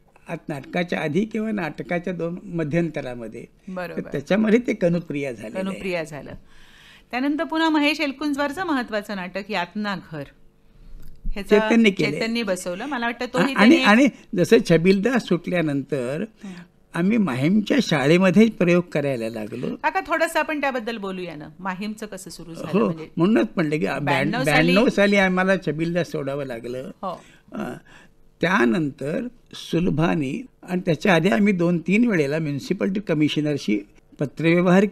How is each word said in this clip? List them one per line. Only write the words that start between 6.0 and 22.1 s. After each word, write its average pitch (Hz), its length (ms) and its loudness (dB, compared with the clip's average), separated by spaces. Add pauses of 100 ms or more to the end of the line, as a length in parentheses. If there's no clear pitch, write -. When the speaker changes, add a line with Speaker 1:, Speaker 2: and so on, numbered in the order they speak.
Speaker 2:
झालं. 151 280 -12 (800)
त्यानंतर 285 340 -2
पुन्हा 320 240 0
महेश 302 320 2
एलकुंचवारचं 285 640 -2
महत्त्वाचं 220 520 -4
नाटक 190 340 -8
यातनाघर. 175 760 -6 (1000)
ह्याचं 208 320 4
Speaker 1:
चैतन्य 220 320 6
केलंय. 185 300 -2
Speaker 2:
चैतन्य 226 220 -2
बसवलं. 185 440 -4
मला 247 200 -4
वाटतं 233 180 -6
Speaker 1:
आ-, 254 100 -8
Speaker 2:
तोही 262 200 2
Speaker 1:
आणि, 247 220 8
Speaker 2:
त्याने - 60 2
Speaker 1:
आणि 240 260 6 (280)
जसं 180 200 6 (140)
छबिलदास 190 540 4
सुटल्यानंतर 151 1000 -2 (200)
Speaker 2:
हम्म. 190 100 -14 (400)
Speaker 1:
आम्ही 185 220 2
माहीमच्या 185 680 2
शाळेमध्ये 180 680 4
प्रयोग 175 320 2 (100)
करायला 135 360 -2
लागलो. 113 380 -8
Speaker 2:
काका, 311 400 -4
थोडंसं 330 320 0
आपण 302 220 -2
त्याबद्दल 247 360 -4
बोलूया 185 400 -8
ना, 151 120 -14 (100)
माहीमचं 202 480 -8
कसं 190 240 -14